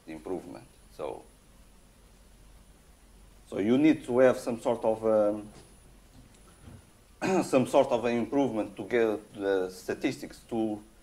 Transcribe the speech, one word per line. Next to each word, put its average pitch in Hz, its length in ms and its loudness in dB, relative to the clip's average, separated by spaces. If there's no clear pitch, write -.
the 80 60 -14
improvement. 80 540 -10
So, 50 260 -10
so 101 100 -4
you 110 180 4
need 151 280 4
to 123 140 0
have 127 180 6
some 117 220 -6
sort 117 240 -2
of, 110 640 2
um, 180 220 2
<clears throat> - 0 -
some 127 240 2
sort 139 220 4
of 117 140 0
an 120 140 0
improvement 113 580 -2
to 113 80 -10
get 107 500 0
the 98 360 0
statistics - 720 -8
to 110 300 -4